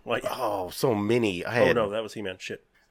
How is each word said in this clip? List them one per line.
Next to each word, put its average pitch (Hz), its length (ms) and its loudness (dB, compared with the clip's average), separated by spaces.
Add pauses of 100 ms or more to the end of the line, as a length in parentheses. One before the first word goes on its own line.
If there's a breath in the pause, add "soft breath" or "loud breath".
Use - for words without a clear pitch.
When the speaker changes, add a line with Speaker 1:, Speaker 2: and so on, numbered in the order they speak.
Speaker 1:
Like, 113 240 -2
Speaker 2:
oh, 101 400 -4
so 123 240 2
many. 104 500 2
I 117 180 0
Speaker 1:
oh, 101 40 8
Speaker 2:
had 85 100 6
Speaker 1:
no, 107 140 0
that 110 140 -4
was 104 100 -12
He-Man. 95 240 -8
Shit. - 260 -12 (260)